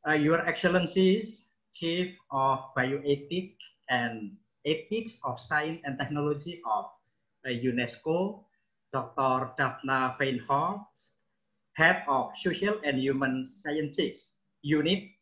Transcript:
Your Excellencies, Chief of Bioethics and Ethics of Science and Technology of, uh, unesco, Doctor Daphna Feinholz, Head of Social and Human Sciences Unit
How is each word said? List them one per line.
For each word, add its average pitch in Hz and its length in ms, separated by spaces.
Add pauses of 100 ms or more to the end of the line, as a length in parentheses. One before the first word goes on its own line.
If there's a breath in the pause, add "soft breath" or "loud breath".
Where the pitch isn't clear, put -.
(160)
Your 156 320
Excellencies, 185 1000 (240)
Chief 175 400 (180)
of 135 280 (180)
Bioethics 143 800 (320)
and 113 480 (280)
Ethics 180 600
of 123 140
Science 156 440
and 135 160
Technology 147 680
of, 107 200 (600)
uh, 131 60
unesco, 127 960 (480)
Doctor 131 640
Daphna 131 580
Feinholz, 139 1000 (560)
Head 165 340
of - 300
Social 196 480
and 131 160
Human 131 480
Sciences - 880 (240)
Unit 151 480 (120)